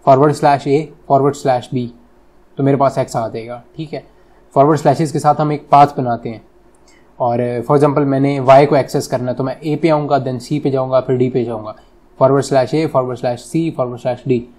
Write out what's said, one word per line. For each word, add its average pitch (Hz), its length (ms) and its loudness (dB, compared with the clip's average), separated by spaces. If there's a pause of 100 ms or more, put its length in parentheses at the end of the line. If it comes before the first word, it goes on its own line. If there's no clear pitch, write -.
फॉरवर्ड 139 280 6
स्लैश 143 340 0
ए 147 260 0 (160)
फॉरवर्ड 139 260 2
स्लैश 127 400 -2
बी, 123 180 -6 (640)
तो 139 60 -4
मेरे 139 140 2
पास 135 220 0
X - 180 -6
आ 113 120 -4
जाएगा, 117 360 -12 (120)
ठीक 156 160 -12
है। 143 120 -12 (500)
Forward 143 260 4
slashes 160 320 0
के 156 60 -4
साथ 147 160 2
हम 151 180 -2
एक 147 180 -8
path 143 160 8
बनाते 123 420 -6
हैं, 107 160 -14 (760)
और, 120 200 0
अ, 120 200 -4
for 117 100 -10
example 143 280 2
मैंने 139 420 0
वाई 135 260 8
को 147 100 0
access 135 300 -2
करना 123 240 -4
है, 120 60 -6
तो 131 80 -4
मैं 131 200 -6
ए 151 120 -2
पे 165 120 0
आऊँगा, 143 360 0
then 127 140 -6
सी 147 200 -6
पे 143 120 -2
जाऊँगा, 131 300 0
फिर 127 160 -2
D 127 120 2
पे 123 160 -2
जाऊँगा, 107 320 -10 (420)
फॉरवर्ड 135 260 2
स्लैश 131 300 0
ए 156 120 0
फॉरवर्ड 127 320 -4
स्लैश 120 220 -4
सी 160 300 -4
फॉरवर्ड 123 300 -6
स्लैश 123 280 -6
डी 120 200 0 (100)